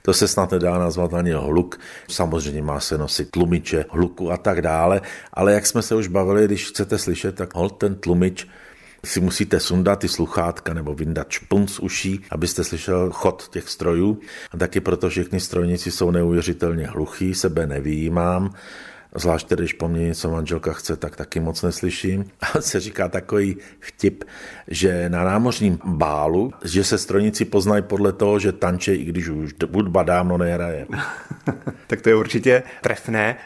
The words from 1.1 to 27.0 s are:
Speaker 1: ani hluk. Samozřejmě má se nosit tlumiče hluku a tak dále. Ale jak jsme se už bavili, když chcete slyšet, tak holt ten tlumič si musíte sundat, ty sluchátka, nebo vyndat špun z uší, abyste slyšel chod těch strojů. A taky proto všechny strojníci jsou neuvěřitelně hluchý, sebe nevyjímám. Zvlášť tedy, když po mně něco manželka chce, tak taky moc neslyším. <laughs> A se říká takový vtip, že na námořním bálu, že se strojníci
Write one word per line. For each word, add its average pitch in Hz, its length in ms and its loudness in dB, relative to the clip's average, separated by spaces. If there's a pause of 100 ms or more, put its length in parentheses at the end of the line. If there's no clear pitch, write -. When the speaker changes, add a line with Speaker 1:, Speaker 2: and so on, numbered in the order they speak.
Speaker 1:
ani 87 180 0
hluk. 78 480 0 (280)
Samozřejmě 78 540 -2
má 73 180 -2
se - 180 -2
nosit 73 340 -4
tlumiče 85 580 2
hluku 87 420 0
a 90 60 0
tak 87 240 0
dále. 82 400 2 (320)
Ale 101 200 4
jak 104 120 2
jsme 117 160 2
se 110 140 0
už 110 120 0
bavili, 98 380 4
když 98 220 0
chcete 101 300 -2
slyšet, 92 380 -2
tak 90 200 -8
holt 90 220 0
ten 98 180 0
tlumič 90 520 2 (580)
si - 140 -2
musíte 92 400 2
sundat, 92 400 2
ty 92 80 -2
sluchátka, 85 680 -2
nebo 76 200 -6
vyndat 78 380 -4
špun 101 360 2
z - 120 -8
uší, 95 520 -4
abyste 82 320 -2
slyšel 90 480 -2
chod - 400 -2
těch - 180 -8
strojů. 87 500 2 (320)
A 85 60 -10
taky 82 220 0
proto 90 300 0
všechny 90 300 -2
strojníci 87 520 -2
jsou 87 200 2
neuvěřitelně 85 760 0
hluchý, 90 480 -4
sebe 82 320 0
nevyjímám. 82 840 0 (600)
Zvlášť 82 320 0
tedy, 90 160 0
když 82 100 -4
po 82 140 -4
mně 85 180 0
něco 82 240 -2
manželka 80 440 -4
chce, 80 240 -6
tak 76 180 -8
taky 80 240 -6
moc 80 220 -2
neslyším. 95 640 -2 (160)
<laughs> - 0 -
A - 200 -2
se - 180 -2
říká 101 280 -4
takový 98 500 0 (220)
vtip, - 440 -2 (440)
že 87 420 0
na 87 140 0
námořním 101 600 2
bálu, 80 680 2 (100)
že 87 200 0
se 107 140 2
strojníci 104 480 0